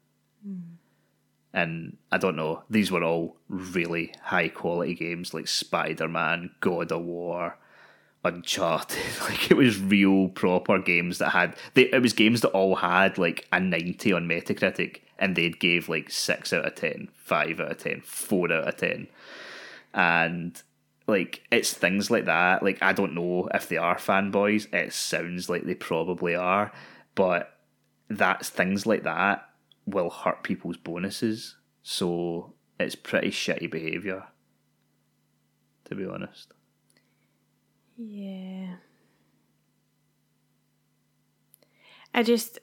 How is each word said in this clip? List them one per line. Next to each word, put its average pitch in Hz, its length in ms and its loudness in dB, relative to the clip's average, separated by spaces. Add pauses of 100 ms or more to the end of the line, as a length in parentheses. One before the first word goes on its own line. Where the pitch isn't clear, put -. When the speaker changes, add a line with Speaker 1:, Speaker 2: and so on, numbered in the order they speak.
(460)
Speaker 1:
Mm. 170 300 -12 (760)
Speaker 2:
And 82 440 -2 (160)
I 95 60 4
don't 92 180 0
know, 78 340 -2
these 104 220 2
were 87 100 2
all 82 360 -2 (100)
really 87 640 -4 (100)
high 87 260 0
quality 87 460 -2
games, 87 400 -8
like 78 140 -8
Spider-Man, 82 1040 -2 (100)
God 87 320 0
of 85 100 -4
War, 87 540 -6 (680)
Uncharted. 85 760 -2 (140)
<laughs> - 100 -8
Like, - 280 0
it 185 60 8
was 117 240 6
real 98 480 6
proper 92 500 2
games 87 400 0
that 78 120 0
had, 90 260 2 (180)
they, 127 160 10
it 131 120 4
was 117 100 6
games 113 300 6
that 117 80 6
all 95 260 4
had, 92 420 4
like, 85 340 -2
a 90 80 4
ninety 90 520 0
on 85 160 0
Metacritic, 90 680 -2 (200)
and 98 160 0
they'd 85 240 0
gave, 85 300 0
like, 82 220 -4
six - 420 -4
out 80 140 0
of - 80 -6
ten, - 400 -6
five 82 460 -2
out 78 120 -4
of - 60 -12
ten, - 240 -6
four 87 500 -2
out 80 160 0
of - 80 -2
ten. - 320 -4 (840)
And, 85 680 2 (460)
like, 95 440 0
it's - 220 2
things 95 380 0
like 117 160 2
that. 87 360 4
Like, 98 200 0
I 95 100 4
don't 98 220 0
know 87 400 -2
if - 140 -2
they 85 100 -2
are 85 180 2
fanboys. 101 760 2
It 87 200 -2
sounds 87 560 -4
like 87 160 -2
they 87 100 -2
probably 85 600 -2
are, 95 340 2 (440)
but 92 440 2 (520)
that's, 95 400 2
things 95 360 0
like 110 180 2
that 90 400 0 (420)
will 92 240 0
hurt - 320 -4
people's 87 340 -6
bonuses. 98 800 -6 (260)
So 87 720 -4 (260)
it's - 160 -2
pretty - 360 -2
shitty - 400 -4
behaviour, 87 540 -6 (1600)
to - 80 -10
be 98 100 -8
honest. - 480 -12 (1400)
Speaker 1:
Yeah. 190 800 -10 (3500)
I 240 80 4
just, 233 400 0